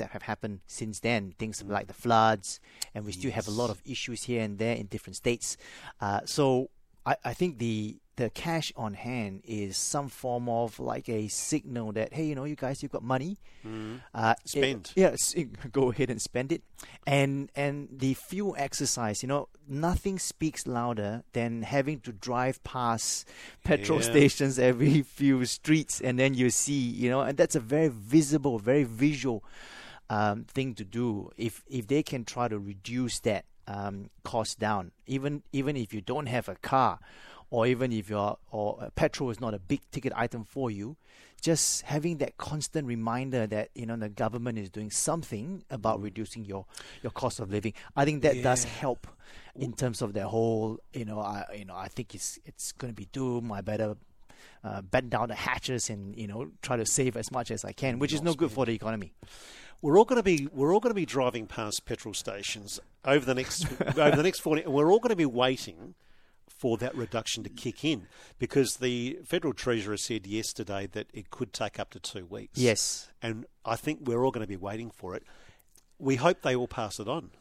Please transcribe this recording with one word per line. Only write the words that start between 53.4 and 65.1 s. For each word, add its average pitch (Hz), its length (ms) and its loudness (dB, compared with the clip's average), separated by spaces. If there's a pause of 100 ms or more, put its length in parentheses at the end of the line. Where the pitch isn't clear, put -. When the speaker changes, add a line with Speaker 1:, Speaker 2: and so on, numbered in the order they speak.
Speaker 1:
I 101 100 -6
better, 107 340 0 (680)
uh, 101 180 -6
batten 123 280 0
down 117 200 0
the 107 60 -8
hatches 127 540 -4
and, 101 280 -8
you 110 100 -8
know, 107 220 -8 (120)
try 131 140 -2
to 113 100 0
save 127 300 2
as 113 160 -6
much 123 200 -4
as 107 120 -6
I - 80 -10
can, 127 280 -2
which 143 140 0
is 147 80 0
Speaker 2:
Not 170 100 2
Speaker 1:
no - 20 4
good 147 160 0
Speaker 2:
spend. 113 60 -10
Speaker 1:
for 131 100 2
the 117 80 0
economy. 110 400 -6 (680)
Speaker 2:
We're 151 180 8
all 233 60 12
gonna 240 180 2
be, 160 280 4
we're 147 220 2
all 214 60 8
gonna 226 160 0
be 175 100 -2
driving 123 400 0
past 107 400 -6
petrol 110 300 -8
stations 101 640 -8 (260)
over 139 200 4
the 127 100 2
next, 131 300 -2 (160)
Speaker 1:
<laughs> - 160 0
Speaker 2:
over 147 180 8
the 147 80 4
next 185 160 2
forty, 156 240 0
and 156 100 -4
we're 147 180 6
all 220 80 10
gonna 226 180 0